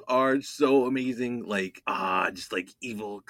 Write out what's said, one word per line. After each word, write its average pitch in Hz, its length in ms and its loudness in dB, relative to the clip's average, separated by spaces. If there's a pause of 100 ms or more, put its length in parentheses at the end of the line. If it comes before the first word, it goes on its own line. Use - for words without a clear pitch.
are 135 340 2
so 135 440 4
amazing, 123 600 -2
like, 95 420 -2
ah, 92 460 0
just, 87 200 -12
like, 95 160 -4 (120)
evil 104 480 -8